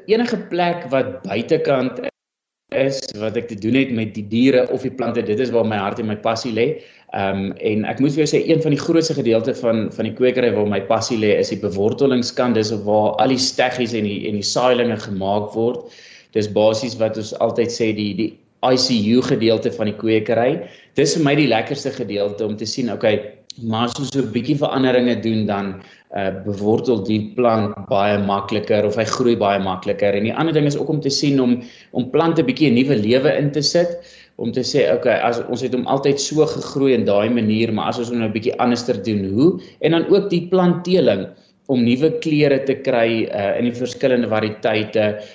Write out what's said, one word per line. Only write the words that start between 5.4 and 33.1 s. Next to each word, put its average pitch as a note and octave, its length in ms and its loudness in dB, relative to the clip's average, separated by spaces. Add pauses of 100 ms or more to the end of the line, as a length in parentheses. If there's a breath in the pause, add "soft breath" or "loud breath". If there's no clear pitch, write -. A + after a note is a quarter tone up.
waar A#2 140 2
my G#2+ 120 -2
hart G2+ 220 -2
en A2+ 80 -4
my G#2+ 80 -2
passie A2+ 360 -2
lê. A#2 300 0 (320 loud breath)
Ehm, G2 380 -2
en G#2+ 340 -2
ek - 140 -4
moet C#3+ 120 2
vir D3 140 2
jou D3 140 2
sê, - 100 0
een D#3 120 4
van D#3 100 0
die C#3 80 2
grootste E3 340 2
gedeelte A#2 400 0
van, A2+ 380 0
van A2 140 -4
die G#2+ 80 -4
kwekery B2 380 2
waar G#2 140 0
my G2+ 160 -2
passie A2 360 0
lê, G#2 200 4
is G2 120 0
die G2+ 100 -4
bewortelingskant. A#2 960 0
Dis A2 160 0
waar G#2 480 2
al A2+ 80 4
die C3 100 2
steggies B2 560 -2
en A2 100 -2
die, G#2 240 -4
en G#2 60 -4
die G#2 80 -4
saailinge A#2+ 560 2
gemaak G2+ 560 -4
word. A#2 380 -4 (400 loud breath)
Dis G#2+ 160 0
basies A2 500 2
wat A2 200 -2
ons G#2 200 -8
altyd A2+ 320 0
sê, A2 260 -2
die, G#2 200 -4
die A2 240 -4 (240)
I B2+ 120 4
C B2+ 140 0 (240)
U B2 80 4
gedeelte A2+ 500 2
van A2 140 -4
die G#2 80 -2
kwekery. A2+ 760 0 (280 loud breath)
Dis D3 200 2
vir E3 80 2
my C#3+ 120 2
die D3+ 120 4
lekkerste A#2+ 440 -2
gedeelte G#2 540 -4
om G#2 120 -4
te A2+ 80 -8
sien, A2+ 240 -4
okay, G2 460 -2 (260)
maar A2+ 240 -2
as A#2+ 140 -4
ons C3+ 100 -6
so C#3 100 -2
'n A#2 120 -2
bietjie A#2+ 260 0
veranderinge B2+ 640 2
doen, A2 240 0
dan, G2+ 380 -4 (320 loud breath)
eh, F#2+ 160 -2 (120)
bewortel G#2 600 0
die G#2+ 320 -2
plant A2 400 2 (120)
baie G#2 300 2
makliker G2+ 680 0
of G#2 100 0
hy A2+ 80 0
groei A#2+ 320 2
baie G2+ 240 2
makliker. G2 560 -2
En G2+ 80 0
die A2 100 -2
ander D#3+ 200 0
ding D3 120 4
is D3 120 0
ook - 120 -2
om D#3 100 -2
te C#3 100 -2
sien C#3 300 2
om, B2 220 2 (300 loud breath)
om B2 180 -4
plante E3 340 2
bietjie C3 280 2
'n - 20 4
nuwe C3 220 4
lewe B2+ 420 2